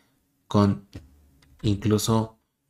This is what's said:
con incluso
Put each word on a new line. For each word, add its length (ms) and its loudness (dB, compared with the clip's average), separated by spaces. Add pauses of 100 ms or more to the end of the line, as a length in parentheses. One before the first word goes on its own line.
(500)
con 380 0 (720)
incluso 800 -2 (280)